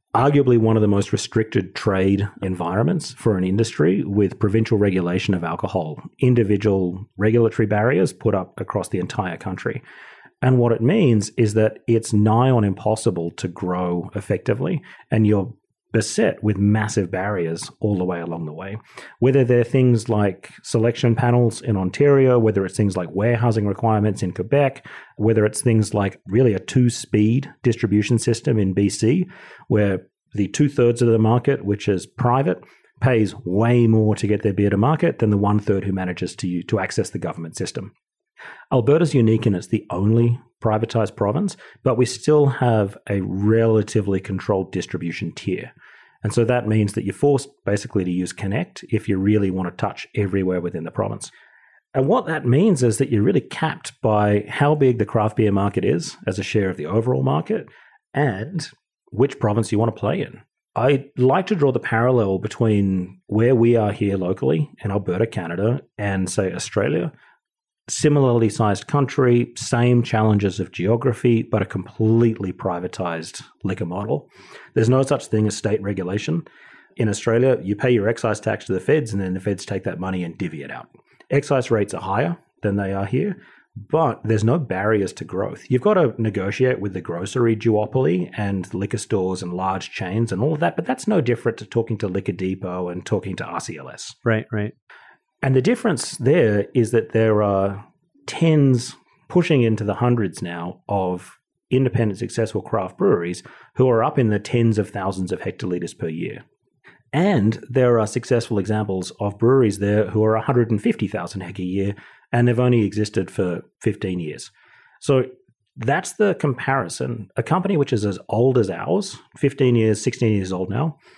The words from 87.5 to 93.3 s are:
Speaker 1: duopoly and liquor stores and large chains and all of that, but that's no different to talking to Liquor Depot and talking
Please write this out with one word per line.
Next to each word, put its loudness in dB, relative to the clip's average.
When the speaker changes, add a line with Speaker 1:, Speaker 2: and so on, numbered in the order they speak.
Speaker 1:
duopoly 0
and -4
liquor -4
stores -4
and -10
large -6
chains -4
and -4
all 0
of -6
that, -2
but -6
that's -6
no 0
different -2
to -14
talking -4
to -4
Liquor -4
Depot -6
and -10
talking -4